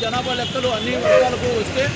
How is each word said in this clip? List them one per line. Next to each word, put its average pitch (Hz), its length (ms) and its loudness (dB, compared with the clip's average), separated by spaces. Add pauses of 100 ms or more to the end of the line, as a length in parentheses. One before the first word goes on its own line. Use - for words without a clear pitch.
జనాభా 247 360 -2
లెక్కలు 254 380 -2
అన్ని 226 260 -4
వర్గాలకు - 460 4 (100)
వస్తే - 240 -2 (140)